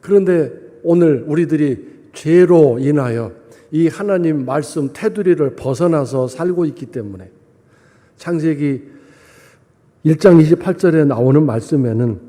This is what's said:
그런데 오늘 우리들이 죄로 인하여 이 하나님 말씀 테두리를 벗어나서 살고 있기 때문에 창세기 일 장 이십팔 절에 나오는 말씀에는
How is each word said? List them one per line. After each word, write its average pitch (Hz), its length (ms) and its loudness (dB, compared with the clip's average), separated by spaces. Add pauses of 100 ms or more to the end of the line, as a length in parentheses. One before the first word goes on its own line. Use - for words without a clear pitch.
그런데 180 500 0 (320)
오늘 165 440 2
우리들이 151 640 -4 (200)
죄로 165 640 4
인하여 123 540 -2 (400)
이 160 160 0
하나님 165 580 -2
말씀 143 460 -6
테두리를 180 640 -2
벗어나서 135 720 -2
살고 175 380 -4
있기 139 220 -10
때문에 98 440 -14 (880)
창세기 147 760 -4 (1080)
일 156 140 0
장 175 220 6
이십팔 170 380 2
절에 160 280 2
나오는 135 400 2
말씀에는 117 840 -2